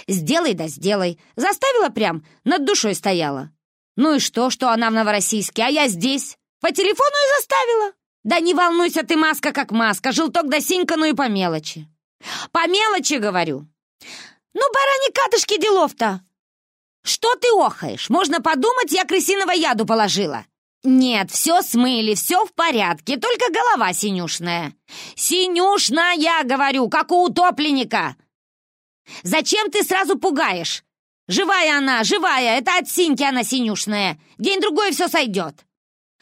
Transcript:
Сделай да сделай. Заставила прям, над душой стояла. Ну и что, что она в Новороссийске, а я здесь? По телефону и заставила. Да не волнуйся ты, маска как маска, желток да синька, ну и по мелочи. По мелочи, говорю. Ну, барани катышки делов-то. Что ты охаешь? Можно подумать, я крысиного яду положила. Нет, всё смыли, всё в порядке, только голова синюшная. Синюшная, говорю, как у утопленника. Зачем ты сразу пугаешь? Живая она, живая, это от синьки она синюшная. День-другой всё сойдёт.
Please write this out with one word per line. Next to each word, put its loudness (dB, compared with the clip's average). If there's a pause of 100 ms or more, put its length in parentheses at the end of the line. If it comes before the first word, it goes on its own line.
Сделай 0
да -6
сделай. -2 (160)
Заставила 0
прям, -2 (200)
над 0
душой 0
стояла. -2 (460)
Ну 2
и 2
что, -2
что -2
она 0
в -2
Новороссийске, 0
а 0
я 2
здесь? -4 (220)
По 0
телефону 2
и 2
заставила. 0 (300)
Да 0
не 2
волнуйся 2
ты, 0
маска 0
как -4
маска, 0
желток 0
да 0
синька, 0
ну 2
и 2
по 0
мелочи. -4 (640)
По 0
мелочи, 0
говорю. -2 (880)
Ну, 0 (100)
барани 0
катышки 0
делов-то. 0 (840)
Что 0
ты 0
охаешь? 0
Можно 2
подумать, 0
я 0
крысиного 0
яду 0
положила. 0 (400)
Нет, 4
всё 2
смыли, 0
всё 0
в -12
порядке, -2
только -2
голова 2
синюшная. -4 (420)
Синюшная, 0
говорю, 0
как 0
у 4
утопленника. 0 (1080)
Зачем 0
ты 0
сразу 0
пугаешь? -2 (440)
Живая 2
она, 0
живая, 2
это 0
от -4
синьки 0
она 0
синюшная. -2 (200)
День-другой 0
всё 0
сойдёт. -2 (680)